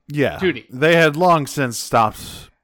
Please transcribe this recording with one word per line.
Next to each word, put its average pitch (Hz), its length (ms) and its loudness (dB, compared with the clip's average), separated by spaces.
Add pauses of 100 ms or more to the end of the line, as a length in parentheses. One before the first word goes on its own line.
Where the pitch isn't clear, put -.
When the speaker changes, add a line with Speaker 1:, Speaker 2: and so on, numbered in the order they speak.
Speaker 1:
Yeah. 135 300 -2
Speaker 2:
two 180 160 -2
D. 123 180 -14
Speaker 1:
They 151 240 2
had 160 220 4
long 170 300 2
since 123 300 -4
stopped - 720 -2 (140)